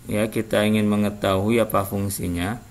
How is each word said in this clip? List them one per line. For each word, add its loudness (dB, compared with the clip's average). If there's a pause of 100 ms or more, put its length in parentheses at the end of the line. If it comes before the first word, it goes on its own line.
ya, 0
kita 0
ingin 2
mengetahui 2
apa 2
fungsinya. -4 (140)